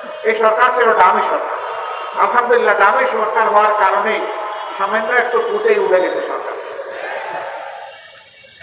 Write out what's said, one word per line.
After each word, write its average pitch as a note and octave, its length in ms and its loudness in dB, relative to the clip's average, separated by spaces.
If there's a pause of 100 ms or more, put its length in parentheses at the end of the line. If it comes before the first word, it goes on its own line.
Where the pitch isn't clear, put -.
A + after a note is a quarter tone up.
(240)
এই A3 120 2
সরকার A3 400 4
ছিল A3+ 180 4
ডামি F#3 280 4
সরকার। - 1000 -6
আলহামদুলিল্লাহ, A3+ 540 2
ডামি G#3+ 340 4
সরকার A3 380 0
হওয়ার G#3 240 4
কারণেই G#3 460 0 (580)
সামান্য A3 360 -2
একটু A#3+ 260 2
ফুটেই G#3 400 2
উড়ে F#3 220 4
গেছে - 260 -2
সরকার। - 260 -8 (2000)